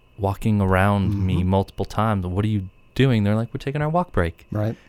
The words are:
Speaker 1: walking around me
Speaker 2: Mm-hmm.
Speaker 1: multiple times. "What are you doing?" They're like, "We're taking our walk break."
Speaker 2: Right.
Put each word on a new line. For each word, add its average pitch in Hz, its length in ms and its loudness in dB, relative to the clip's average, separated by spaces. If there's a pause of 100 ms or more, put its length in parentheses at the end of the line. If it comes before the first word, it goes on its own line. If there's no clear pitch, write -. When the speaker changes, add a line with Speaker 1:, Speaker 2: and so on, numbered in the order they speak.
(160)
Speaker 1:
walking 101 460 0
around 98 640 2
me 92 140 2
Speaker 2:
Mm-hmm. 90 100 0
Speaker 1:
multiple 98 340 0
times. 104 420 -2
"What 92 200 -2
are - 20 -2
you 101 220 -2 (240)
doing?" 127 300 4
They're 104 100 2
like, 113 180 -2
"We're 131 60 -8
taking 143 240 -6
our 151 80 -2
walk 175 200 -2
break." - 400 -2
Speaker 2:
Right. 107 240 -4 (140)